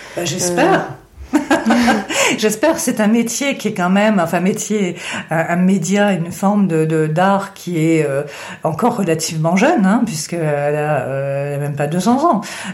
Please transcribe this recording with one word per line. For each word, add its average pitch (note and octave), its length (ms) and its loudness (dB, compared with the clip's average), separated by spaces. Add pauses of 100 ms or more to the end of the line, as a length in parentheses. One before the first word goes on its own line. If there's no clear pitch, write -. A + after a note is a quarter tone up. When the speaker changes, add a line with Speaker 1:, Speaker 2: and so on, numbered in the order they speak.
(160)
Speaker 1:
Bah, F3 80 -6
j'espère. F3+ 500 0
Speaker 2:
euh, - 40 2 (540)
Speaker 1:
<laughs> D4 60 2 (1000)
J'espère. A3+ 400 0
C'est - 220 -4
un G#3 60 2
métier A#3 500 0
qui G#3+ 120 -4
est - 40 -2
quand F3+ 180 -2
même, G3+ 280 4
enfin, E3+ 220 0
métier, F#3 560 -2 (340)
un, E3 80 0 (120)
un E3+ 60 0
média, F#3+ 560 2
une E3+ 200 -2
forme G3+ 340 2
de, D#3+ 180 2
de, D#3 220 2
d'art G3 480 2
qui F3 240 -6
est, D#3+ 260 4
euh, C#3 180 -2 (420)
encore F#3 320 0
relativement D#3+ 580 0
jeune, A#3+ 320 4
hein, A3+ 180 4
puisque - 280 -6
elle E3+ 80 -4 (340)
a, D3 280 0
euh, C#3 460 -4
elle C#3+ 60 -4
a C#3 40 -4
même C#3+ 180 -4
pas D3 100 -2
deux F3 140 0
cents B3 240 2
ans. D4+ 160 2 (340)